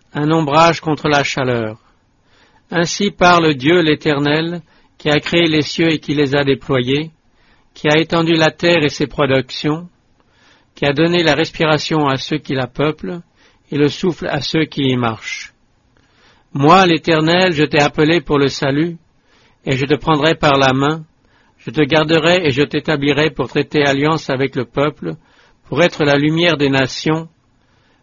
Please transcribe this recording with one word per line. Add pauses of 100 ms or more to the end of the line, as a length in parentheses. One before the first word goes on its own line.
(140)
un
ombrage
contre
la
chaleur. (920)
Ainsi
parle
Dieu
l'Éternel, (340)
qui
a
créé
les
cieux
et
qui
les
a
déployés, (640)
qui
a
étendu
la
terre
et
ses
productions, (880)
qui
a
donné
la
respiration
à
ceux
qui
la
peuplent (520)
et
le
souffle
à
ceux
qui
y
marchent. (1000)
Moi,
l'Éternel,
je
t'ai
appelé
pour
le
salut, (680)
et
je
te
prendrai
par
la
main, (560)
je
te
garderai
et
je
t'établirai
pour
traiter
alliance
avec
le
peuple, (520)
pour
être
la
lumière
des
nations, (760)